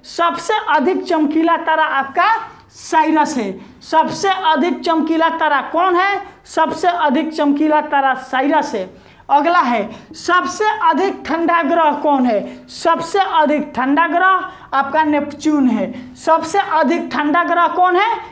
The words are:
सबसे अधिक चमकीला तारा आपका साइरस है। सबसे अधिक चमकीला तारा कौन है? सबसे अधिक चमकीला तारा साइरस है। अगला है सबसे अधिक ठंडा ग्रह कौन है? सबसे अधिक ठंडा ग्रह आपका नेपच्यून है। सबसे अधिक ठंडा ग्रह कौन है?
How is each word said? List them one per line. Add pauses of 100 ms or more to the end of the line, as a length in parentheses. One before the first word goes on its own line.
सबसे
अधिक
चमकीला
तारा
आपका (320)
साइरस
है। (220)
सबसे
अधिक
चमकीला
तारा
कौन
है? (240)
सबसे
अधिक
चमकीला
तारा
साइरस
है। (140)
अगला
है (240)
सबसे
अधिक
ठंडा
ग्रह
कौन
है?
सबसे
अधिक
ठंडा
ग्रह (220)
आपका
नेपच्यून
है।
सबसे
अधिक
ठंडा
ग्रह
कौन
है? (140)